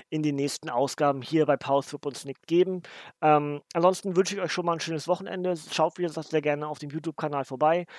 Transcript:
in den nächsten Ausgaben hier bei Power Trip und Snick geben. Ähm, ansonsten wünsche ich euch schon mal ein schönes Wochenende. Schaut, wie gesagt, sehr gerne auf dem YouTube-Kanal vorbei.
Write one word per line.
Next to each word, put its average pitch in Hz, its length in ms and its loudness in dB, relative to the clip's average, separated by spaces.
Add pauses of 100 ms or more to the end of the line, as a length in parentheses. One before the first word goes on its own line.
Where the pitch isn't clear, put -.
(100)
in 156 140 -2
den 147 120 0
nächsten 143 340 -4
Ausgaben 143 520 0
hier 151 240 2
bei 143 120 4
Power 139 260 0
Trip - 220 -12
und 139 120 -6
Snick 139 200 -12 (100)
geben. 180 340 2 (400)
Ähm, 147 400 4 (120)
ansonsten 185 420 2
wünsche 190 200 2
ich 196 60 -6
euch 170 100 -4
schon 180 140 -4
mal 170 80 2
ein 165 60 -4
schönes 160 280 -6
Wochenende. 185 480 -2 (160)
Schaut, 165 260 0
wie 180 60 -4
gesagt, 156 260 -6
sehr 156 120 2
gerne 147 260 0
auf 151 120 -10
dem 147 100 -10
YouTube-Kanal 147 560 -4
vorbei. 156 400 2 (140)